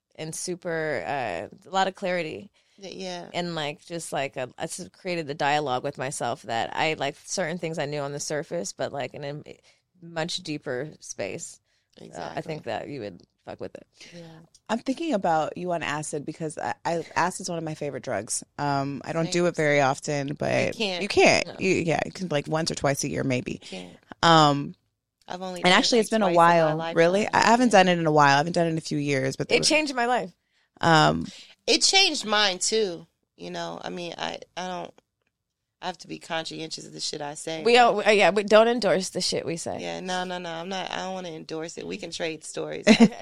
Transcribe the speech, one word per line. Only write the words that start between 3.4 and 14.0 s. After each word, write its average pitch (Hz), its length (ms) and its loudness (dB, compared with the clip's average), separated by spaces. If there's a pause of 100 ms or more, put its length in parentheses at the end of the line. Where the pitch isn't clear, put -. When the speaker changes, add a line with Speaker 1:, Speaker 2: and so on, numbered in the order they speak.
Speaker 1:
like, 147 320 -6
just, 170 260 -10
like, 139 260 -4
a, 127 200 -6
it's - 240 -10 (160)
created 170 300 -6
the 139 80 -6
dialogue 143 480 0
with 143 160 -6
myself 131 440 -4
that 113 320 -2
I, 156 220 -2
like, 143 180 -4 (100)
certain 170 340 -4
things 165 180 -6
I 151 80 -2
knew 147 140 -6
on 143 140 -6
the 143 60 -8
surface, - 540 -6
but, 127 180 -6
like, 127 220 -8
in 139 100 -12
a 147 200 -10 (580)
much 170 360 -6
deeper 147 520 -6 (100)
space. - 600 -10 (400)
So - 40 -20
I - 40 -18
Speaker 2:
Exactly. - 340 -10
Speaker 1:
think 160 220 -10
that 104 240 -8
you 131 140 -10
would 101 200 -12 (240)
fuck - 140 -14
with 95 160 -12
it. - 100 -20 (300)